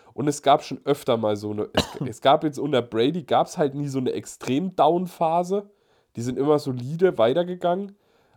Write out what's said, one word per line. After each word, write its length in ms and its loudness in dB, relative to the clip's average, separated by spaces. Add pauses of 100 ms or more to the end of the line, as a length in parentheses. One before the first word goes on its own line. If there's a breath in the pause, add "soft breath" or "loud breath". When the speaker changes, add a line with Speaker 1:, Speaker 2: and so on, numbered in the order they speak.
(140 soft breath)
Speaker 1:
Und 120 -4
es 160 -2
gab 220 4
schon 200 -10
öfter 320 0
mal 200 0
so 160 -6
eine, 200 -4
es, 280 -6
Speaker 2:
<coughs> 80 -4
Speaker 1:
es 120 -12
gab 220 4
jetzt 160 -4
unter 240 0
Brady, 400 0
gab's 340 0
halt 200 0
nie 100 -4
so 140 -4
eine 120 0
extrem 600 -4
Down-Phase. 960 0 (460)
Die 60 -6
sind 180 -4
immer 180 4
solide 600 -2
weitergegangen. 800 0 (400)